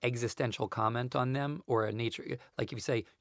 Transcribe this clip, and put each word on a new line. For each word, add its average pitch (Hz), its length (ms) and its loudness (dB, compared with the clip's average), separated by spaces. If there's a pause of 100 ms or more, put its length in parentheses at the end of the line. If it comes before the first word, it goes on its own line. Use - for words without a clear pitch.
existential 120 680 0
comment 117 480 0
on 127 160 2
them 143 340 -2
or 110 200 4
a 107 60 0
nature, 113 440 -4 (220)
like, - 120 -2
if 127 60 -6
you 107 60 -6
say, 117 240 0 (140)